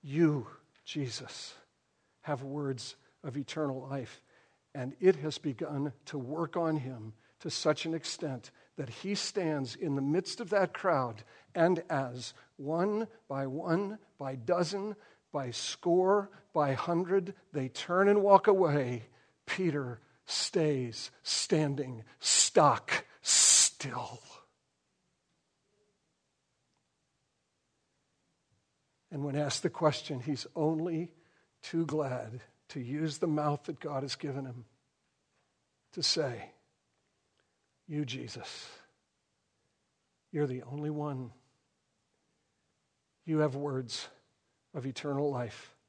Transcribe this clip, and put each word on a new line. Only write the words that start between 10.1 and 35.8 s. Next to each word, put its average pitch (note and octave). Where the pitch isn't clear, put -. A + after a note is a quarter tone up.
of E3
that G3
crowd, C3
and E3+
as B2+
one F#3
by C3+
one, F3
by C3+
dozen, F3+
by C3+
score, F#3
by C#3+
hundred, F3
they C3
turn F#3
and G#3
walk G3
away, D3
Peter C#3+
stays C3+
standing C#3
stock -
still. -
And C#3+
when C#3+
asked D3
the D#3+
question, D3
he's C3
only E3
too E3
glad B2+
to C#3+
use D3
the F3
mouth D3+
that D3+
God C#3+
has C#3
given C#3
him B2